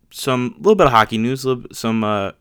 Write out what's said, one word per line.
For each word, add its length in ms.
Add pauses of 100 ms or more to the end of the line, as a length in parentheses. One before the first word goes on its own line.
(100)
some 480
little 160
bit 140
of 40
hockey 240
news, 280
little, 180 (100)
some, 300
uh, 380